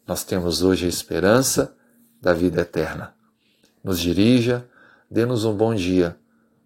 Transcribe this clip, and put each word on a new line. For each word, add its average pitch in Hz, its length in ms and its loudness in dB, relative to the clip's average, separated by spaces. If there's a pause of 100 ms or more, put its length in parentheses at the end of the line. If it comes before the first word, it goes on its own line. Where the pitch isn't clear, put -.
nós 90 200 -8
temos 87 380 -2
hoje 92 220 2
a 87 40 -2
esperança 87 880 0 (440)
da 90 140 2
vida 87 280 0
eterna. 78 520 -6 (680)
Nos 92 160 -4
dirija, 113 680 2 (400)
dê-nos 113 360 -2
um 110 120 0
bom 110 180 2
dia. 90 440 0 (480)